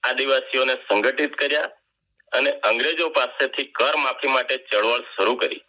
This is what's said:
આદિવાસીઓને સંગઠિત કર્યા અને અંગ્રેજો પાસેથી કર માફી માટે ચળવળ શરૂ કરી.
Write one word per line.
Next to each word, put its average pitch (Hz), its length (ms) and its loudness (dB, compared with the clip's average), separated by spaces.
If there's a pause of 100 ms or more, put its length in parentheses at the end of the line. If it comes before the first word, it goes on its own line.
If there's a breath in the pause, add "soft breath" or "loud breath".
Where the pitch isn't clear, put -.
આદિવાસીઓને 131 640 0 (120)
સંગઠિત 131 540 0
કર્યા 151 280 0 (600)
અને 139 200 2 (180)
અંગ્રેજો 160 480 0
પાસેથી 135 500 -2 (100)
કર 143 260 2
માફી 135 320 -2
માટે 131 200 0 (160)
ચળવળ 113 420 2
શરૂ - 300 2
કરી. - 260 -4